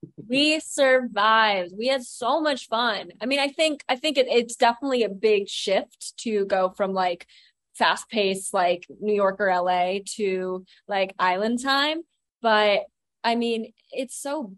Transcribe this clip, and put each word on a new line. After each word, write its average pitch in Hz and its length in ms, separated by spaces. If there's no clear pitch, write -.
We 294 300
survived. 220 1200
We 226 80
had 262 160
so 247 380
much 294 280
fun. 220 420
I 214 60
mean, 277 120
I 277 100
think, 302 400
I 262 60
think 285 240
it, 262 100
it's 240 280
definitely 247 480
a 202 60
big 202 380
shift - 720
to 208 260
go 190 240
from, 190 240
like, 180 340
fast-paced, 190 800
like, 180 340
New 208 140
York 196 240
or 202 120
L 180 180
A 180 340
to, 185 480
like, 196 300
island 208 440
time. 277 380
But, 214 420
I 233 140
mean, 233 360
it's 247 280
so 277 380